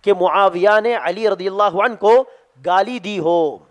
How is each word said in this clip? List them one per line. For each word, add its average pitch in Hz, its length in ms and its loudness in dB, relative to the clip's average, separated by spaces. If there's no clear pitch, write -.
کہ 202 120 0
معاویہ 185 680 2
نے 233 120 0
علی 190 340 -4
رضی 185 180 -4
اللہ 196 160 -2
عنہ 208 320 -2
کو 233 280 2
گالی 208 340 -2
دی 196 200 -8
ہو۔ 160 380 0